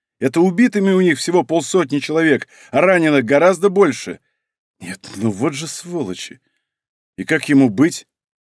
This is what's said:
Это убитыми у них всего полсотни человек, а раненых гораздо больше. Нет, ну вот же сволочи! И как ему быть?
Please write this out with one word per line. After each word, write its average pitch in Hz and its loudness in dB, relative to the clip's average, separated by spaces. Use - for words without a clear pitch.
Это 131 -2
убитыми 196 2
у 185 2
них 170 2
всего 175 0
полсотни 151 -2
человек, 151 0
а 131 0
раненых 160 2
гораздо 165 2
больше. 160 0
Нет, 90 -16
ну 107 -2
вот 127 -2
же 151 -12
сволочи! 143 -10
И 95 -10
как 147 -2
ему 135 4
быть? 131 -2